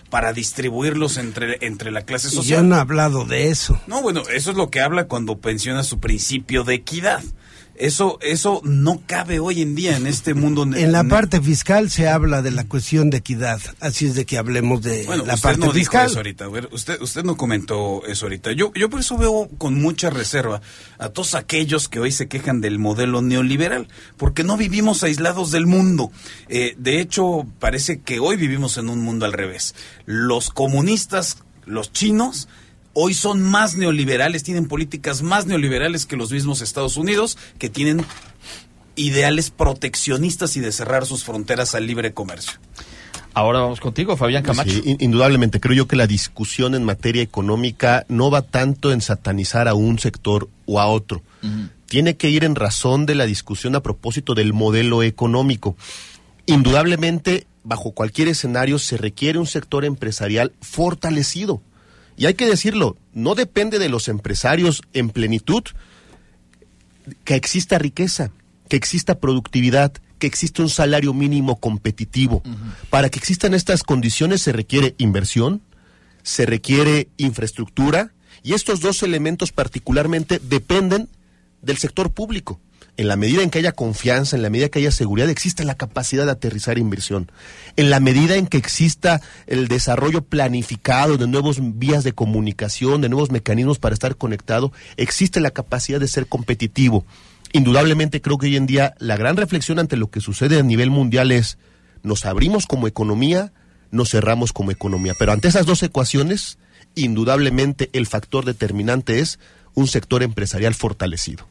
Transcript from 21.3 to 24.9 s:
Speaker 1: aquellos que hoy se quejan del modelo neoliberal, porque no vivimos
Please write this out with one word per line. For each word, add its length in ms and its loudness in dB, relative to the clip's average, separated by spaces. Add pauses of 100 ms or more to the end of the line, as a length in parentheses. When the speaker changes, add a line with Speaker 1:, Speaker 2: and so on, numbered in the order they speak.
Speaker 1:
aquellos 540 -2
que 100 -6
hoy 140 0
se 160 -4
quejan 320 -2
del 180 -2
modelo 420 0
neoliberal, 680 0 (280)
porque 300 0
no 100 0
vivimos 480 0